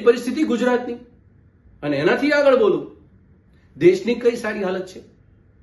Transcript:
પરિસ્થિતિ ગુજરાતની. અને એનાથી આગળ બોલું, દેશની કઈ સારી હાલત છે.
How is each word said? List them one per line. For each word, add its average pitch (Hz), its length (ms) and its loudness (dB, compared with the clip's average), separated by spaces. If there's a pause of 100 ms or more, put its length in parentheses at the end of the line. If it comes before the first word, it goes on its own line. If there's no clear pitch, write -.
પરિસ્થિતિ 247 400 0
ગુજરાતની. 240 540 -2 (840)
અને 147 140 -4
એનાથી 233 340 0
આગળ 277 240 4
બોલું, 214 280 2 (960)
દેશની 190 380 2
કઈ 240 200 0
સારી 214 280 -6
હાલત 185 240 -4
છે. - 140 -20 (600)